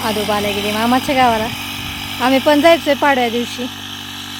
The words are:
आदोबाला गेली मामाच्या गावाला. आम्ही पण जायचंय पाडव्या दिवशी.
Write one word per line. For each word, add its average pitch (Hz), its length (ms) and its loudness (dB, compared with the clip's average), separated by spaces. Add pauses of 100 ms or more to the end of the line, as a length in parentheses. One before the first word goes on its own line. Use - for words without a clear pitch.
आदोबाला 208 440 -2
गेली 202 240 -2
मामाच्या 247 440 0
गावाला. 233 320 4 (760)
आम्ही 262 180 4
पण 294 220 4
जायचंय 302 320 4
पाडव्या 269 360 2
दिवशी. 240 360 -4 (760)